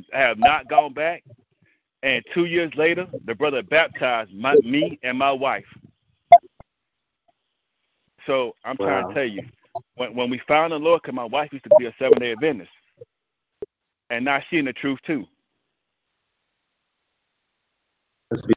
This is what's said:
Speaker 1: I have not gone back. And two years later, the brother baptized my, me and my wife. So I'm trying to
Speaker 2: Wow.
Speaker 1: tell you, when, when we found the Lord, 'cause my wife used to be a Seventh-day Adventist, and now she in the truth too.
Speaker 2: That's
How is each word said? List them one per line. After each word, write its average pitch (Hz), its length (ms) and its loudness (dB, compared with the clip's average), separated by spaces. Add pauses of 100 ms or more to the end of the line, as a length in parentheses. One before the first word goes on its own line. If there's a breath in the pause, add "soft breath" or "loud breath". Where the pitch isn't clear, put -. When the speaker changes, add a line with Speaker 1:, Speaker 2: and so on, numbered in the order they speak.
(140)
Speaker 1:
I 127 60 -2
have 117 200 2
not 139 280 2
gone 139 260 0
back. 156 300 -6 (800)
And 127 300 0
two 175 120 0
years 170 300 -2
later, 170 320 0 (180)
the 113 100 -6
brother 139 260 -2
baptized 120 720 -2
my, 127 220 0
me 143 480 2
and 127 140 -4
my 135 140 2
wife. 127 360 -2 (2500)
So 131 300 -2 (100)
I'm 127 120 -8
trying 101 260 -2
to 90 60 -8
Speaker 2:
Wow. 101 40 -12
Speaker 1:
tell 135 120 -2
you, 101 220 -8 (480)
when, 123 200 -8
when 123 140 -2
we 123 180 -4
found 160 260 2
the 151 60 -4
Lord, 160 240 2
'cause 135 100 -12
my 127 100 -4
wife 139 300 -4
used 135 120 -14
to 117 120 -2
be 123 80 4
a 110 140 -6
Seventh-day 127 320 4
Adventist, 113 400 -2 (1400)
and 120 160 -4
now 139 140 0 (100)
she 175 80 0
in 147 80 0
the 127 80 -4
truth 135 300 -4
too. 147 220 -4 (3000)
Speaker 2:
That's 113 140 -8 (120)